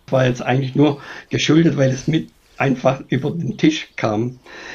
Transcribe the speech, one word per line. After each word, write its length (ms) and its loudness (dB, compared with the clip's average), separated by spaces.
War 160 4
jetzt 160 -2
eigentlich 320 0
nur 260 2
geschuldet, 480 4
weil 140 2
es 160 -6
mit 220 -2
einfach 520 0
über 220 -2
den 260 -6
Tisch 380 0
kam. 440 -4